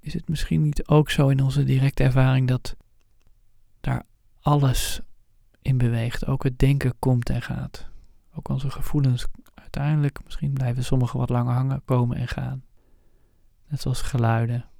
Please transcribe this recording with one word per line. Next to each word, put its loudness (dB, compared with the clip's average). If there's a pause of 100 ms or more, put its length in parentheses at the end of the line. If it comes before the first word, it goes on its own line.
is -10
het -8
misschien 0
niet -2
ook 6
zo 4
in 2
onze 2
directe 2
ervaring 4
dat -2 (1040)
daar -4 (340)
alles 2 (640)
in 0
beweegt? 0
Ook -2
het -2
denken 2
komt 0
en 0
gaat. -10 (460)
Ook -12
onze -2
gevoelens 0 (280)
uiteindelijk, -2
misschien -6
blijven -2
sommige 0
wat -2
langer 0
hangen, -2
komen 0
en -6
gaan. -8 (1040)
Net -8
zoals -2
geluiden. 0 (120)